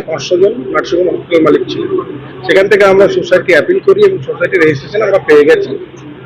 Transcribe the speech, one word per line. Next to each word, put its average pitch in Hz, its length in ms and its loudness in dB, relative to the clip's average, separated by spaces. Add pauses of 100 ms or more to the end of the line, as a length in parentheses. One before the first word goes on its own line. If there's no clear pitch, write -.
পাঁচশো 160 340 -4
জন 208 100 2 (220)
নার্সিংহোম 175 380 -2
হসপিটাল 165 340 -2
মালিক - 240 2
ছিলেন। - 200 -6 (560)
সেখান 190 240 2
থেকে 202 220 4
আমরা 196 140 4 (100)
সোসাইটি 180 400 0
অ্যাপিল 185 300 0
করি 196 220 4
এবং 190 100 0 (100)
সোসাইটি 175 300 -4
রেজিস্ট্রেশন 156 480 0
আমরা 196 220 0
পেয়ে 147 200 6
গেছি 135 240 2 (540)